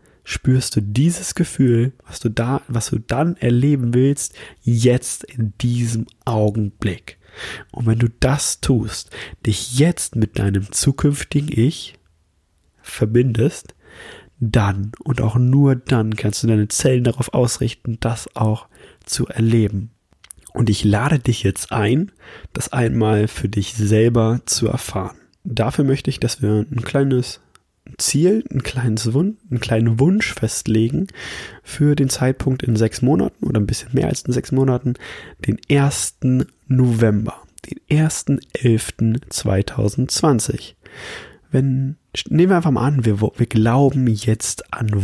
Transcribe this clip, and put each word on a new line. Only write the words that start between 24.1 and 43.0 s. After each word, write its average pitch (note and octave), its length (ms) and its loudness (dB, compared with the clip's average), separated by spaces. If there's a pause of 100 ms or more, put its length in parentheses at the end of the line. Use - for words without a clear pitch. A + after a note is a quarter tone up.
zu - 240 -2
erfahren. - 480 -6 (280)
Dafür A#2 400 0
möchte C#3 260 0
ich, - 80 -4
dass - 240 -4
wir G#2 80 2
ein G#2+ 320 0
kleines C3+ 580 0 (560)
Ziel, F3+ 540 2
ein C3 120 -2
kleines A2+ 500 -2
Wun-, F#3 260 0 (120)
einen A#2+ 100 -2
kleinen A2+ 400 2
Wunsch F#3 340 2
festlegen A#2 720 0 (560)
für D3 320 0
den C#3 140 2
Zeitpunkt C3 540 0
in A2+ 140 0
sechs A2 260 0
Monaten D3+ 440 2
oder A2 140 0
ein G2+ 60 0
bisschen - 260 -6
mehr - 160 2
als - 140 -4
in B2 100 -4
sechs - 200 -4
Monaten, C3 420 2 (520)
den - 120 0 (100)
ersten C#3 800 2 (200)
November, A#2 760 2 (280)
den - 180 -12
ersten D3+ 520 2 (120)
elften A2+ 760 0
zweitausendzwanzig. A2+ 1500 0 (760)
Wenn, C3+ 460 0 (320)
nehmen F3+ 220 4
wir F#3 60 4
einfach E3+ 160 2
mal A#2+ 140 2
an, C#3 180 2